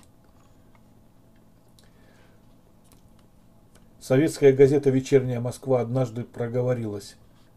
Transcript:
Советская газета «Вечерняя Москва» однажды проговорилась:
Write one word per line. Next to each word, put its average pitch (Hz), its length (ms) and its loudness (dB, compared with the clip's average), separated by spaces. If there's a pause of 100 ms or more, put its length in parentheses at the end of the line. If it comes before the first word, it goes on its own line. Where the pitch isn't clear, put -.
(4000)
Советская 143 540 2
газета 139 380 4
«Вечерняя 127 480 0
Москва» 123 420 -4
однажды 117 420 -6
проговорилась: 117 960 -6 (400)